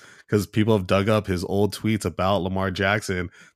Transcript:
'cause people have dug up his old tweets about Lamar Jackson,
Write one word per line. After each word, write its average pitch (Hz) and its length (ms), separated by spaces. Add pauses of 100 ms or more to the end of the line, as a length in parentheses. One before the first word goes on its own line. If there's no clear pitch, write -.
(280)
'cause 104 180
people 110 300
have 92 100
dug 98 220
up 107 180
his 90 160
old 98 320
tweets 110 300
about 92 380
Lamar 95 280
Jackson, 95 580 (280)